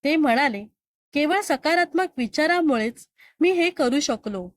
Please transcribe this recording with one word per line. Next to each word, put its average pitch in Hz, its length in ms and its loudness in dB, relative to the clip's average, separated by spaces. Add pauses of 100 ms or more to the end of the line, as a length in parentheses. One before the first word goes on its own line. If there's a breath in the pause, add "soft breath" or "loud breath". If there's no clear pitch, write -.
ते 294 120 0
म्हणाले, 247 500 0 (480)
"केवळ 302 280 2
सकारात्मक 339 640 0 (100)
विचारामुळेच 269 880 0 (320 soft breath)
मी 349 120 4
हे 349 180 2
करू 277 300 0
शकलो." 208 580 -6